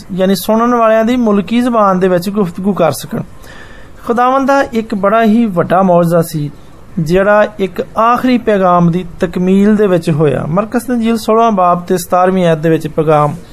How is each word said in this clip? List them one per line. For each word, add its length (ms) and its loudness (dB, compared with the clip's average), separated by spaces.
ਯਾਨੀ 220 0
ਸੁਣਨ 400 0
ਵਾਲਿਆਂ 300 2
ਦੀ 100 0
ਮੁਲਕੀ 460 0
ਜ਼ੁਬਾਨ 380 2
ਦੇ 80 2
ਵਿੱਚ 220 0
ਗੁਫ਼ਤਗੂ 440 -2
ਕਰ 180 2
ਸਕਣ। 300 -8
ਖੁਦਾਵੰਦ 400 0
ਦਾ 140 2
ਇੱਕ 340 -4
ਬੜਾ 280 2
ਹੀ 220 2
ਵੱਡਾ 360 0
ਮੌਜਜ਼ਾ 400 2
ਸੀ, 300 -6
ਜਿਹੜਾ 480 2
ਇੱਕ 380 -6
ਆਖਰੀ 400 2
ਪੈਗਾਮ 540 2
ਦੀ 140 -4
ਤਕਮੀਲ 560 2
ਦੇ 120 2
ਵਿੱਚ 220 0
ਹੋਇਆ। 360 0
ਮਰਕਸ 400 -2
ਦੀ 80 -4
ਇੰਜੀਲ 240 0
ਸੋਲ੍ਹਵਾਂ 340 2
ਬਾਬ 340 0
ਤੇ 120 -2
ਸਤਾਰਵੀਂ 480 0
ਆਇਤ 140 2
ਦੇ 100 0
ਵਿੱਚ 180 0
ਪੈਗਾਮ, 480 0